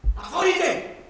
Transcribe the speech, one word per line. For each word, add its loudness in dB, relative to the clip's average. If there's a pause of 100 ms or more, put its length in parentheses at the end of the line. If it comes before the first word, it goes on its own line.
(140)
Ma -8
fuori 2
te! -2 (140)